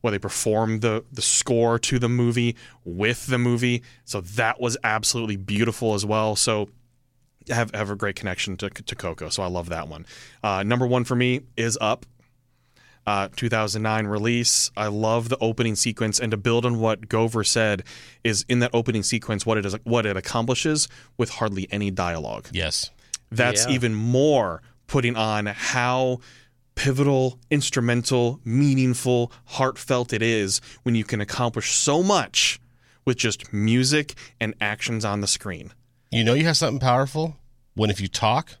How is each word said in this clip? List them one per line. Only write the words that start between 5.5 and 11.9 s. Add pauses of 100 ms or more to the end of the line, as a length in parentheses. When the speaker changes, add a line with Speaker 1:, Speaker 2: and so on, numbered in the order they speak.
Speaker 1:
as
well.
So (800)
I
have,
have
a
great
connection
to,
to
Coco.
So
I
love
that
one. (360)
Uh,
number
one
for
me (140)
is
Up. (1000)